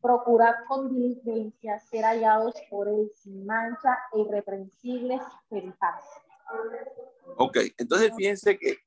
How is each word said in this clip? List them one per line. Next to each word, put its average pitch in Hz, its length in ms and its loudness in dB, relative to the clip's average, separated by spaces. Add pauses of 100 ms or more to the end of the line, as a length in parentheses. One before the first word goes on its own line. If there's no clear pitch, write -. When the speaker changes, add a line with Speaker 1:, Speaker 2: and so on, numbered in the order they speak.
Speaker 1:
procurad 240 540 6 (120)
con 269 260 -2
diligencia 226 840 -4
ser 220 240 -6
hallados 220 520 4 (160)
por 202 160 -4
él 214 260 0
sin 196 320 -16
mancha 233 500 0 (180)
e 214 80 2
irreprensibles 214 1000 -4 (300)
en 185 220 -8
paz. - 300 -4 (1300)
Speaker 2:
Ok, 131 200 2 (200)
entonces 180 400 2
fíjense 196 400 0
que - 300 -4